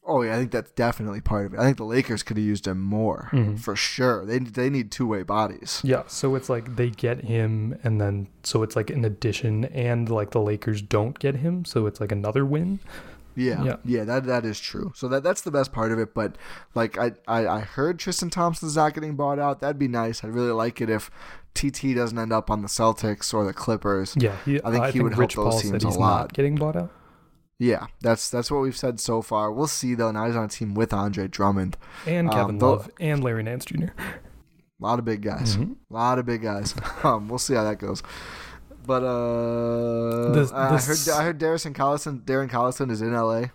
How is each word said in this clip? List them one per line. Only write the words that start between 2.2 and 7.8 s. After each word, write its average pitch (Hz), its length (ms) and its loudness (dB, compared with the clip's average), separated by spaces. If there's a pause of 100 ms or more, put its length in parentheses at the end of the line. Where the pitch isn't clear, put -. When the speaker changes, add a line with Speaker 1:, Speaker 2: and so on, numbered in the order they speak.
Speaker 1:
could 110 140 -4
have 107 100 2
used 104 220 0
him 95 120 -2
more, 104 520 0
Speaker 2:
Mm-hmm. 107 240 2
Speaker 1:
for 110 180 -4
sure. 113 500 0
They, 113 140 0
they 123 320 0
need 123 220 -2
two-way 107 320 -2
bodies. 101 580 -2
Speaker 2:
Yeah, 131 240 2
so 135 300 -2
it's 127 120 -6
like 120 280 -2
they 123 140 2
get 123 340 -2
him, 110 580 0